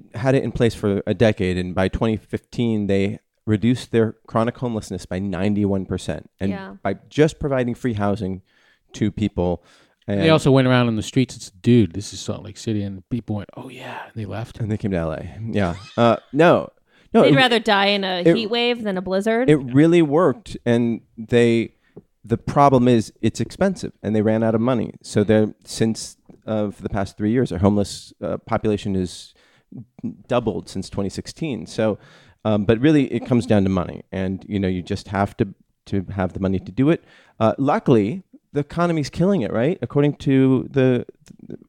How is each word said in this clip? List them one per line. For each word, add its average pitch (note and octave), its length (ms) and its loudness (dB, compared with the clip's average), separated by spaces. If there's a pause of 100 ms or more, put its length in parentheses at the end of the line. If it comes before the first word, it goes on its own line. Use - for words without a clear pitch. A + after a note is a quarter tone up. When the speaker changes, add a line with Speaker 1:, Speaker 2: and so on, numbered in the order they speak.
(160)
Speaker 1:
had C3 200 0
it - 80 2
in A#2 100 -4
place A#2 220 0
for G2+ 300 -2
a G#2+ 80 -2
decade, F#2 440 2
and F2+ 180 -4
by F#2+ 120 0
twenty A2 300 -2
fifteen, A2 680 -4
they G2 320 0 (260)
reduced A2+ 460 0
their A2+ 220 2 (140)
chronic A#2 300 -2
homelessness G#2+ 480 -4
by F2+ 140 -6
ninety-one G2 640 0
percent. - 440 -6 (100)
And G2 120 -2
Speaker 2:
Yeah. G3 320 -12
Speaker 1:
by G2 120 -4 (140)
just D3+ 300 2
providing B2+ 360 -2
free B2 180 -4
housing G2+ 480 -4 (520)
to G#2+ 180 0
people. F2+ 520 -2 (420)
And G2+ 160 -2
Speaker 3:
They D#3+ 100 4
also D3+ 200 4
went C3 160 4
around B2 220 2
in A2+ 60 -2
the G#2 80 -4
streets - 320 -2
and - 80 -18
said, - 180 -20
"Dude, A#2 320 4
this - 200 -10
is - 60 -14
Salt - 240 -10
Lake G2 140 -16
City," G#2+ 240 -4
and G2 280 -10
people A2 280 -6
went, G2 180 -10
"Oh, - 140 -16
yeah," - 380 -14
and - 80 -20
they A2 100 -8
left. G2 340 -10
Speaker 1:
And G#2+ 120 -2
they G#2+ 60 0
came G#2 140 -4
to F#2 60 0
L E2 160 -2
A. C#2+ 240 -12 (140)
Yeah. F#2+ 240 0 (200)
Uh, A#2 220 4 (160)
no. C#3+ 360 4 (440)
No, A3+ 80 6
Speaker 2:
They'd C#3+ 120 6
Speaker 1:
it - 40 6
Speaker 2:
rather A#3+ 220 4
die G3+ 280 2
in G3+ 160 0
a F#3 220 -4
Speaker 1:
it E3+ 100 6
Speaker 2:
heat A3+ 120 -2
wave A#3+ 360 -2
than G3 140 -4
a F3+ 40 -4
blizzard. G#3 480 0
Speaker 1:
It D3+ 80 6
really C#3+ 440 4
worked, D3+ 640 0
and A#2 360 0 (160)
they, A#2 580 2 (500)
the A2+ 120 0
problem C3+ 500 4
is A#2 340 2
it's - 180 -2
expensive, - 540 -4 (100)
and G2+ 120 -2
they A2 60 2
ran A2 220 2
out A2 120 2
of A2 60 0
money. A#2 400 -2
So - 220 0
they're, G#2+ 300 2 (100)
since, - 540 -4 (280)
uh, G#2+ 240 -2
for - 140 -14
the G2+ 60 -8
past G2+ 280 -6
three G#2+ 140 0
years, B2 200 0
our E2+ 80 -6
homeless, G2+ 640 0
uh, F2+ 160 -6
population G#2 580 -2
is - 380 -6 (920)
doubled G#2+ 420 -2
since F#2+ 200 -8
twenty G2 200 -4
sixteen. G#2 560 -8
So, A2 320 -2 (480)
um, G#2 200 0
but A2+ 140 2
really, C#3+ 320 4
it A2+ 140 -4
comes A#2+ 200 2
down G#2+ 180 4
to F#2+ 60 2
money, E2 420 -4
and, F#2+ 360 -6
you G2+ 120 -4
know, G2 80 0
you F#2 140 -2
just - 280 -8
have G2+ 280 -2
to, G#2 120 0 (380)
to G2 260 -4
have F#2+ 200 -2
the - 60 -10
money F#2+ 200 0
to F#2 120 -10
do C3 180 2
it. E3 140 0 (360)
Uh, A2 180 4
luckily, C#3 640 2 (300)
the C#3+ 80 -2
economy's E3 480 -2
killing F3+ 320 0
it, G2+ 100 -4
right? A#2+ 300 0
According C#3+ 360 0
to C3 540 2
the, C3 340 2 (640)